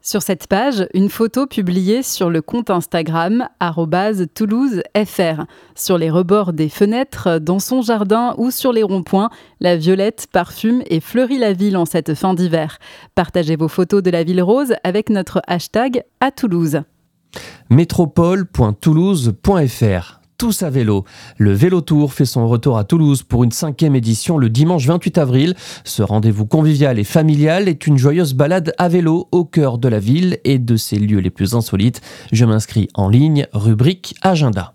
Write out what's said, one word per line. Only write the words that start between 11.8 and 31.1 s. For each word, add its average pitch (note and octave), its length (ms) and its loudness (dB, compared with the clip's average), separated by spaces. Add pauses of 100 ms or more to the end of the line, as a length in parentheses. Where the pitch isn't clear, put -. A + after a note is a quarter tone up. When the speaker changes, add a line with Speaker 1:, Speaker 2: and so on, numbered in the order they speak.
Speaker 1:
cette D#3+ 300 -4
fin F#3 180 0
d'hiver. E3 460 -2 (340)
Partagez E3 420 0
vos D#3 120 -2
photos F#3 340 0
de F#3 80 0
la E3+ 140 0
ville F3+ 180 0
rose A#3+ 320 0 (100)
avec G3+ 280 -2
notre F#3+ 340 -2
hashtag A#3 560 -4 (180)
à C4+ 120 0
Toulouse. E3+ 500 -2 (880)
Speaker 2:
Métropole E3+ 800 2
point G#2+ 260 0
toulouse D#3 720 0
point F3+ 240 2
F - 160 -2
R. F#2 340 -2 (200)
Tous A3+ 260 -4
à D#3+ 80 -4
vélo. G#2+ 340 0 (320)
Le G2+ 160 4
Vélo E3+ 280 2
Tour D3 320 0
fait C#3+ 120 0
son A#2+ 220 0
retour A#2 320 0
à G#2 40 -2
Toulouse D3 380 2
pour A#2+ 220 0
une A#2+ 80 2
cinquième D3 440 0
édition A#2 440 0
le A#2+ 100 2
dimanche C#3+ 380 2
vingt-huit E3+ 320 0
avril. C#3 340 2 (300)
Ce - 180 -6
rendez-vous G#2+ 460 2
convivial D3 500 2
et G#2 60 0
familial D#3 680 2
est D3+ 160 -4
une C#3+ 140 4
joyeuse C#3+ 340 2
balade D#3 460 0
à F3+ 100 2
vélo E3+ 420 0
au F3+ 140 2
cœur C3+ 320 0
de A#2+ 100 0
la A2 120 2
ville D#3 440 0
et C#3 140 2
de A#2 200 2
ses G#2 200 -2
lieux G#2 220 2